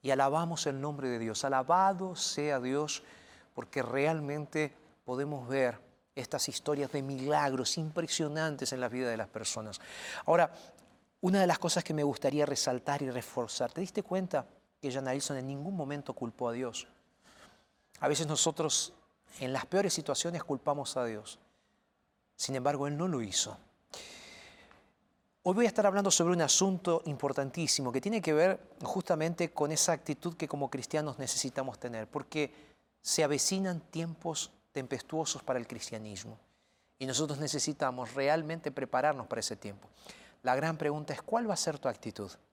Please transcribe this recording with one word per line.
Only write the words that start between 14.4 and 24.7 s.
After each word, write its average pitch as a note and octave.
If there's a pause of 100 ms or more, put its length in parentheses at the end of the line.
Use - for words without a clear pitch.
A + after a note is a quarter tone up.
que C#3
Jana C3
Ilson C#3
en C3
ningún C#3+
momento C#3+
culpó A#2+
a A#2
Dios? A#2+ (1120)
A C#3
veces D3+
nosotros D#3 (480)
en C3
las C3
peores G3
situaciones E3
culpamos C#3+
a B2+
Dios. A2 (960)
Sin -
embargo, C#3
él D3
no F3
lo C#3+
hizo. - (1900)